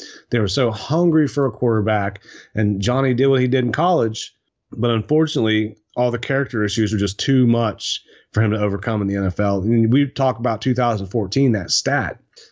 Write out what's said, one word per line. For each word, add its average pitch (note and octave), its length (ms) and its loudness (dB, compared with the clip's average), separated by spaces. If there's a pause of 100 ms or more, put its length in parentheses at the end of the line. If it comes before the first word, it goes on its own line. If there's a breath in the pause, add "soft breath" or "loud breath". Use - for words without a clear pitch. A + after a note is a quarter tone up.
(300 loud breath)
They A#2+ 100 0
were G#2 80 2
so B2 220 0
hungry D#3 580 0
for C#3 200 0
a A#2+ 40 -4
quarterback, G#2+ 720 0 (320 loud breath)
and G#2 260 0
Johnny B2+ 360 0
did C3 100 2
what C3+ 160 4
he B2+ 60 2
did B2+ 180 0
in A#2 60 -2
college, D3 600 0 (400)
but A#2+ 200 -2
unfortunately, A2+ 840 0 (180)
all B2 160 0
the A#2 80 -4
character C3 440 -2
issues G#2 300 0
were G2+ 60 0
just G2+ 200 -2
too C3 280 2
much A#2 560 -2 (280 soft breath)
for A2 120 0
him G#2+ 80 2
to G#2+ 100 0
overcome G#2 400 -2
in G2 60 -2
the G2 80 -2
N G2 100 -2
F F2+ 140 -2
L. G2+ 240 0
And A2+ 280 2
we C#3+ 160 4
talk B2+ 300 -2
about A#2 240 -4
two B2+ 140 0
thousand A2+ 320 0
fourteen, A#2 460 0
that F#2+ 180 -4
stat, C3+ 480 -2 (320 loud breath)